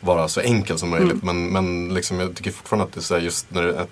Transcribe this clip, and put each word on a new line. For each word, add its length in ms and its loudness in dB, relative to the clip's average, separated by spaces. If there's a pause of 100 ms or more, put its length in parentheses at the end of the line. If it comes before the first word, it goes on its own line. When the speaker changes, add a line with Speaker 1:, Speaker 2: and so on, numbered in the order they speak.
Speaker 1:
vara 240 2
så 140 -2
enkel 380 2
som 100 -2
möjligt, 340 2
Speaker 2:
Mm. 280 0
Speaker 1:
men, 140 2
men 280 -4
liksom, 260 -2
jag 160 -2
tycker 160 -6
fortfarande 340 0
att 80 -12
det 60 -10
är 20 -8
så 120 -2
här, 80 4
just 300 -4
när 120 0
det 280 0